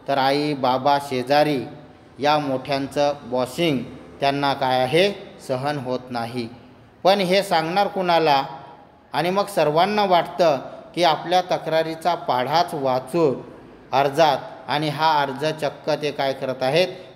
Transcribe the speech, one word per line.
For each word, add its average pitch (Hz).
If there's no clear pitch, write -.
तर 135
आई, 143
बाबा, 131
शेजारी 135
या 147
मोठ्यांचं 139
bossing 127
त्यांना 139
काय 131
आहे, 160
सहन 139
होत 127
नाही. 120
पण 196
हे 185
सांगणार 180
कुणाला? 165
आणि 160
मग 196
सर्वांना 180
वाटतं 170
की 165
आपल्या 165
तक्रारीचा 160
पाढाच 143
वाचून 135
अर्जात, 139
आणि 147
हा 151
अर्ज 135
चक्क 151
ते 147
काय 135
करत 131
आहेत, 160